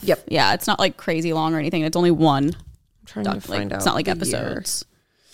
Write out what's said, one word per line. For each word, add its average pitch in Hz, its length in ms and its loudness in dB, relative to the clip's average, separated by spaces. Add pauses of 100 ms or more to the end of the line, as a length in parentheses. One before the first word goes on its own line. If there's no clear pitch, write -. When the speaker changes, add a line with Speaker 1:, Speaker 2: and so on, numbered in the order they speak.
Speaker 1:
Yep. 190 240 2
Speaker 2:
Yeah, 117 260 4
it's - 140 -4
not, 202 100 2
like, 190 180 0
crazy 165 360 -2
long 160 200 0
or 160 60 0
anything. 156 240 -2
It's 156 140 -2
only 175 160 6
one 143 320 4 (100)
Speaker 1:
I'm - 0 - (520)
trying 214 180 -8
Speaker 2:
doc-, - 100 -2
Speaker 1:
to - 60 -6
find - 240 -6
Speaker 2:
like, - 80 -6
Speaker 1:
out - 60 -4
Speaker 2:
it's 98 80 -6
not - 100 2
like 156 80 -2
Speaker 1:
the - 80 -2 (120)
year. - 140 -2 (140)
Speaker 2:
episodes. - 320 -6 (500)